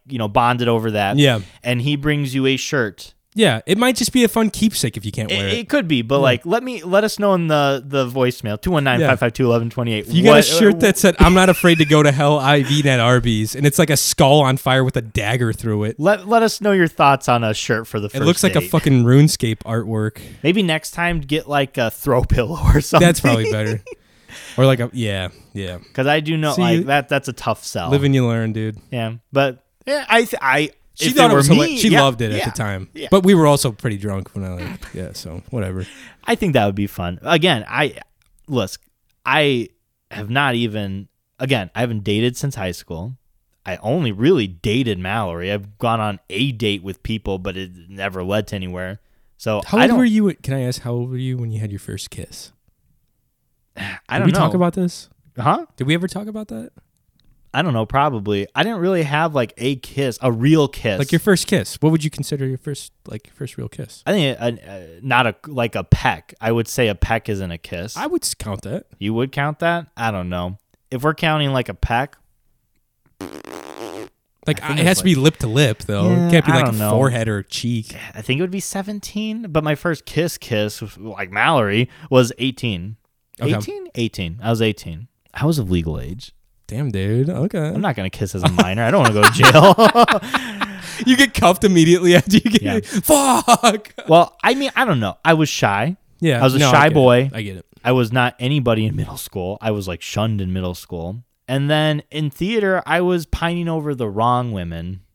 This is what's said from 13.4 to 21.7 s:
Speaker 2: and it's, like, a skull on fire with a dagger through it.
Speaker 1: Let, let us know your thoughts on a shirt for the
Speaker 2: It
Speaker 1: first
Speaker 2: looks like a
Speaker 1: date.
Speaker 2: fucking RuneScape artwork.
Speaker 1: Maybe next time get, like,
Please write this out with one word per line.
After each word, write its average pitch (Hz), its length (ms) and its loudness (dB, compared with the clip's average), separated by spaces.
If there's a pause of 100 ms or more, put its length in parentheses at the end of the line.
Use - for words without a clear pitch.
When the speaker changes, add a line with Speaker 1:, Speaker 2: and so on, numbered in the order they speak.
Speaker 2:
and 139 100 -2
it's, 147 140 2
like, 160 100 4
a 147 60 2
skull 147 460 4
on 131 160 2
fire 131 260 2
with 127 140 -2
a 123 40 -2
dagger 113 520 -2
through 107 320 -4
it. 110 120 -6
Speaker 1:
Let, 185 300 0
let 226 160 4
us - 160 0
know 202 140 2
your 175 160 4
thoughts 139 400 2
on 120 160 2
a 110 80 0
shirt 110 340 -4
for 107 140 -6
the 104 60 -6
Speaker 2:
It - 40 -10
Speaker 1:
first 139 140 -4
Speaker 2:
looks 175 180 2
like 180 140 2
a - 20 4
Speaker 1:
date. - 100 -4
Speaker 2:
fucking 135 360 4
RuneScape 127 540 4
artwork. 110 600 -4 (240)
Speaker 1:
Maybe 185 180 2
next 160 300 -2
time 170 300 -4
get, 143 260 -6
like, 139 300 -2